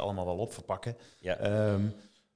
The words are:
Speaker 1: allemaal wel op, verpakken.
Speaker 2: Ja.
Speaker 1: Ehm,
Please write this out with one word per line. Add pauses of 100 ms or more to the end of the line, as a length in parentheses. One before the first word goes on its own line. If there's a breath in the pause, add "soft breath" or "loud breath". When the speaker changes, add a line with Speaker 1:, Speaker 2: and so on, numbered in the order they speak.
Speaker 1:
allemaal
wel
op,
verpakken. (220 loud breath)
Speaker 2:
Ja.
Speaker 1:
Ehm, (460 loud breath)